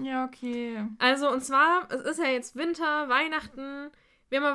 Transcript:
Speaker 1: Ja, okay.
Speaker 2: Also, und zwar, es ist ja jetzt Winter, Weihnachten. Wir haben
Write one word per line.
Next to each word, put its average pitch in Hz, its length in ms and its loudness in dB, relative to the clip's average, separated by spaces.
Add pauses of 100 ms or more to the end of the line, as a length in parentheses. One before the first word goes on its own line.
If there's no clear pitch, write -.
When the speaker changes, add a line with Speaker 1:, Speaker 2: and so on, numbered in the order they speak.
Speaker 1:
Ja, 262 200 -2
okay. 240 600 -6 (120)
Speaker 2:
Also, 277 320 4
und 262 140 -2
zwar, 302 460 4
es 262 120 -4
ist 311 180 -2
ja 330 100 2
jetzt 247 240 -2
Winter, 302 540 -2
Weihnachten. 277 840 -2 (380)
Wir 269 120 0
haben 294 140 2